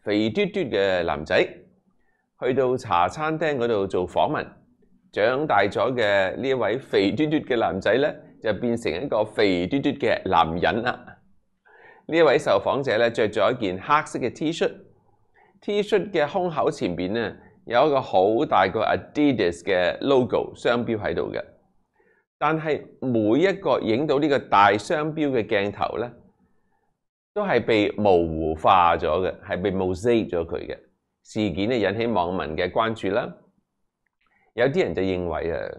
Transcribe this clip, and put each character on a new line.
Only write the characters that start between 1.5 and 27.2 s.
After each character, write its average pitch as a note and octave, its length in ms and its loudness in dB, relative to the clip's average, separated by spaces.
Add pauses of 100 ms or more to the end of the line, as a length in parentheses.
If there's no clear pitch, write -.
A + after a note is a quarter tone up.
去 C3 140 -2
到 B2+ 240 2
茶 F2+ 320 0
餐 D#3 300 -6
廳 D3+ 180 -2
嗰 A#2 100 0
度 G2+ 200 0
做 F2+ 200 -2
訪 F#2 240 0
問。 B2+ 140 -4 (680)
長 B2+ 360 0
大 G#2 160 2
咗 G#2 320 0
嘅 G2+ 400 2
呢 A#2+ 120 -6
一 C3+ 60 0
位 A2+ 240 0
肥 G2+ 340 0
嘟 C#3 140 0
嘟 D3+ 120 0
嘅 B2 200 -2
男 F#2+ 240 0
仔 G#2 160 0
呢， D3 160 0 (260)
就 - 140 -2
變 A#2+ 240 -2
成 G2+ 160 -4
一 G#2+ 140 -6
個 A2 180 0
肥 G2 400 2
嘟 C#3 140 -2
嘟 C#3 100 0
嘅 A2+ 400 -2
男 E2 260 2
人 F2 280 0
啦。 - 340 -8 (880)
呢 D#3 80 -4
一 E3+ 60 4
位 C#3 160 6
受 A2+ 260 2
訪 A#2 200 0
者 A#2 160 0
呢， A#2 100 4
着 A#2 180 0
咗 G#2 240 2
一 B2+ 80 -6
件 F#2 220 -4
黑 D3 240 2
色 - 140 -10
嘅 B2 120 -4
T D#3+ 200 -4
恤， F#3+ 200 -2 (880)
T G#3 220 -2
恤 G3+ 300 0
嘅 D3+ 160 0
胸 F3+ 240 -2
口 C#3 180 0
前 G2+ 260 -4
邊 F2+ 180 -4
呢， A2 220 -4 (300)
有 B2 220 2
一 - 20 2
個 C3+ 100 2
好 A2 460 2
大 G2 220 2
個 G#2+ 140 -2
Adidas G#2 840 0
嘅 F2+ 380 0
logo B2 520 0
商 A#2+ 320 -2
標 A2+ 140 -2
喺 E2+ 160 -4
度 G#1+ 180 -4
嘅。 A1 100 -6 (920)
但 D#3 240 0
係 D3 220 -4 (180)
每 A#2 400 2
一 F#3+ 120 2
個 D3 260 0
影 A2+ 260 0
到 C#3+ 140 0
呢 D3+ 80 0
個 C#3 100 2
大 G2+ 400 6
商 D#3 380 -4
標 D3 160 0
嘅 A2+ 160 0
鏡 G2+ 240 0
頭 G2 260 -6
呢， A#2+ 140 -6 (1200)